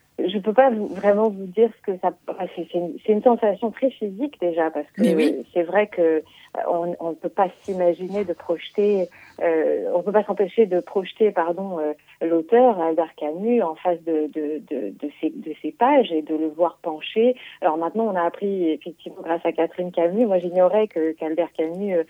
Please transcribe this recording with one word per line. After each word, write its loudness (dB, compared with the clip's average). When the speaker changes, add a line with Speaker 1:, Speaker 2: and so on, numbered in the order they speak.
Speaker 1:
je -4
peux -2
pas 6
vous, -4
vraiment 2
vous -8
dire 2
ce -4
que -4
ça, -2
c'est, -8
c'est -2
une, -6
c'est 2
une 4
sensation 4
très 0
physique -6
déjà, 0
parce -6
que 0
Speaker 2:
Mais 4
oui. 0
Speaker 1:
c'est 2
vrai 2
que, -4
euh, 4
on, -2
on -6
peut -10
pas 0
s'imaginer 0
de -4
projeter, 0
euh, 0
on 2
peut -4
pas 4
s'empêcher 2
de 2
projeter, 0
pardon, -4
euh, -2
l'auteur, 4
Albert 0
Camus, 0
en -2
face -2
de, 0
de, -6
de, -6
de -8
ses, -4
de -12
ses -8
pages 2
et 0
de -6
le -2
voir -2
pencher. 0
Alors 0
maintenant, -2
on -2
a 0
appris -2
effectivement -8
grâce -4
à 0
Catherine -2
Camus. 2
Moi, 2
j'ignorais 2
que, -2
qu'Albert -4
Camus, -4
euh, 2